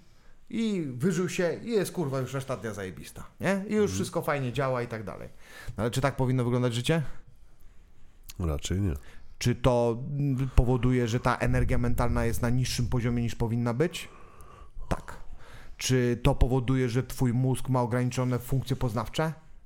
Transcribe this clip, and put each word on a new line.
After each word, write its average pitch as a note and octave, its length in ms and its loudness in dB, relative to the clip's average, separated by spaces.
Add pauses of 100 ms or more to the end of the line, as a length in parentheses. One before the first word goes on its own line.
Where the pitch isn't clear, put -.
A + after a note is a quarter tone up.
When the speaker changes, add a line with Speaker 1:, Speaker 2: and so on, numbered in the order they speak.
(500)
Speaker 1:
i G#3 460 0
wyżył E3+ 340 2
się E3 340 0
i A3+ 80 -6
jest, F#3 200 2
kurwa, C3+ 280 -2
już B2+ 140 -4
reszta C3 240 -4
dnia G#2+ 160 -6
zajebista, F#2+ 500 -10 (180)
nie? C#3 60 0 (200)
I G#3 60 -4
już G#3+ 80 4
Speaker 2:
Mhm. G3+ 140 4
Speaker 1:
wszystko E3+ 260 -2
fajnie C3+ 320 -2
działa C3 280 0
i A#2+ 60 -4
tak A2 160 -8
dalej. C#2+ 260 -10 (480)
No G2+ 60 -2
ale A#2+ 80 0
czy C3 100 0
tak C3+ 140 2
powinno B2+ 280 2
wyglądać B2 300 2
życie? D3+ 280 2 (1400)
Speaker 2:
Raczej F2 420 0
nie. F#2 120 2 (460)
Speaker 1:
Czy A#2+ 160 2
to, A#2+ 420 4 (200)
mm, C3+ 380 0
powoduje, B2 520 6
że A#2 120 0
ta B2 180 2
energia B2 400 4
mentalna A#2+ 480 2
jest A#2 160 0
na A#2+ 80 2
niższym B2 380 2
poziomie, A#2+ 340 0
niż A2+ 140 0
powinna A#2 380 0
być? E3 360 -2 (800)
Tak. - 240 -6 (640)
Czy B2 460 2
to C3+ 120 6
powoduje, B2+ 540 4
że B2 140 2
twój B2+ 300 0
mózg C3 360 0
ma B2+ 120 2
ograniczone B2 580 0
funkcje B2+ 360 -2
poznawcze? B2+ 580 -2 (320)